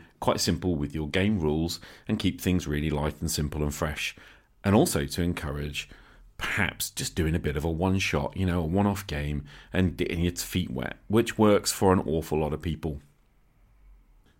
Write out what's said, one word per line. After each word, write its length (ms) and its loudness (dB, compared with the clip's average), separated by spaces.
quite 200 0
simple 360 0
with 180 -4
your 160 -4
game 300 2
rules 400 0
and 120 -2
keep 200 0
things 280 2
really 240 0
light 280 -2
and 120 -4
simple 320 -2
and 100 0
fresh. 420 -4
And 100 4
also 320 4
to 160 -4
encourage 640 -4
perhaps 500 -2
just 240 -6
doing 220 2
a 40 0
bit 160 -2
of 80 -2
a 60 0
one-shot, 640 0
you 120 0
know, 160 2
a 20 -2
one-off 400 0
game 380 -4
and 240 2
getting 260 -2
your 100 2
feet 400 -4
wet, 260 -6
which 300 2
works 340 6
for 220 6
an 60 4
awful 400 0
lot 120 0
of 120 -4
people. 360 -4